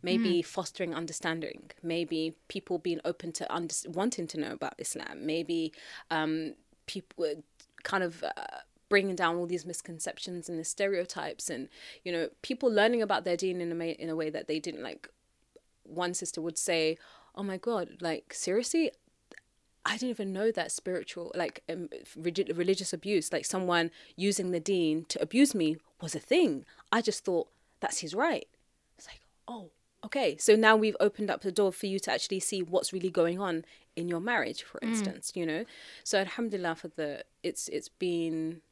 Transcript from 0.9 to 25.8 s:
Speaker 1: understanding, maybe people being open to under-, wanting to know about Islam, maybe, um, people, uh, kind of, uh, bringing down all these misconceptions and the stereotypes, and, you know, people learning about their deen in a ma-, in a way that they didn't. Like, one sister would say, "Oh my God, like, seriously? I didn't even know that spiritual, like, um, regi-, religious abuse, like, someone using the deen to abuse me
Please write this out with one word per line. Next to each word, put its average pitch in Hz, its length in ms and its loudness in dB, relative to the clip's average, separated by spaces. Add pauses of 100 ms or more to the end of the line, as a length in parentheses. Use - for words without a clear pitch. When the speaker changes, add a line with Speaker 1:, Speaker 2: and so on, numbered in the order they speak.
Speaker 1:
understanding, 165 760 -4 (100)
maybe 165 540 -2 (120)
people 185 300 -4
being 170 260 -2
open 170 300 -4
to - 200 -6
under-, 170 360 -4
wanting 185 380 -2
to 160 120 -6
know - 120 -4
about - 260 -8
Islam, - 480 -8
maybe, 165 480 -2 (380)
um, 160 420 0 (320)
people, - 400 -6
uh, 151 160 -2 (420)
kind 190 200 0
of, 165 200 -4
uh, - 80 -2 (580)
bringing 196 260 6
down 170 200 4
all 175 120 0
these 170 180 -4
misconceptions 175 840 -8
and 170 100 -4
the 160 60 -4
stereotypes, - 840 -2
and, 165 180 -6 (380)
you 180 60 -4
know, 165 180 0 (120)
people 254 280 0
learning 220 320 6
about 202 240 0
their 175 100 2
deen 180 240 -2
in 170 120 -2
a 165 40 -4
ma-, 165 240 -4
in 165 100 -8
a 160 60 -2
way 160 140 -2
that - 180 -6
they 156 120 0
didn't. 156 240 -8
Like, - 260 -12 (720)
one 175 300 -4
sister 175 280 -6
would 160 160 -4
say, 160 400 2 (380)
"Oh 196 80 -6
my 190 140 -4
God, 202 440 -2
like, 165 320 -4
seriously? 247 580 2 (960)
I - 80 2
didn't 247 160 -2
even 214 240 -2
know 208 180 2
that 180 200 0
spiritual, - 640 -4
like, - 320 -2
um, 170 220 -6 (260)
regi-, 170 380 0
religious 180 400 2
abuse, 185 400 0
like, 160 120 0
someone 175 440 2 (260)
using 190 360 2
the 170 80 2
deen 160 460 2
to - 160 -4
abuse 262 340 6
me 160 220 2 (240)